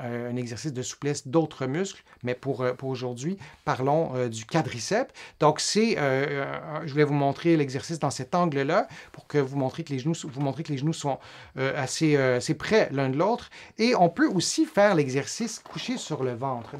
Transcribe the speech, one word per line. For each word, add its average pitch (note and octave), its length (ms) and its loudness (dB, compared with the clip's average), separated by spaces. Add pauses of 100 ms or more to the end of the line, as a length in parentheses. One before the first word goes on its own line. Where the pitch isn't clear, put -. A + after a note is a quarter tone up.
euh, A#2+ 280 -6
un B2 60 -4
exercice A#2+ 380 -6
de B2+ 80 -6
souplesse C#3 440 -6
d'autres D3+ 380 0
muscles, D#3+ 380 -4 (200)
mais B2 120 -2
pour, B2+ 260 -6
euh, B2+ 140 0
pour C3 160 -8
aujourd'hui, B2+ 480 -6 (260)
parlons, C#3 500 0
euh, B2+ 140 0
du A2+ 160 -8
quadriceps. D3 680 -2 (300)
Donc, D3+ 200 4
c'est, G#3+ 360 2
euh, C#3 320 2
euh, C#3+ 560 -6
je D3 80 -8
voulais D3 120 4
vous C#3+ 100 2
montrer C#3+ 420 4
l'exercice C#3 420 -2
dans C#3+ 120 0
cet B2+ 240 -6
angle-là E3 520 2 (260)
pour - 140 -20
que D3 120 0
vous C3+ 180 0
montrez C3+ 260 -2
que C#3+ 120 -6
les C3 40 -2
genoux, D3 160 0 (100)
vous C#3 180 -6
montrez C#3 200 -2
que D#3 100 -6
les C3+ 60 -2
genoux D3+ 140 0
sont, C#3+ 260 -4 (380)
euh, C3+ 180 0
assez, D3 420 2
euh, C3 200 4
assez B2 160 -2
près G#3 400 2
l'un C3+ 160 0
de C3 80 0
l'autre. G#3 320 0 (300)
Et A#3 160 4
on F3 160 6
peut D4 180 4
aussi A#3 380 2
faire G3+ 280 6
l'exercice C#3 640 0
couché - 380 -8
sur C#3 260 -6
le B2 120 -2
ventre. B2+ 460 -6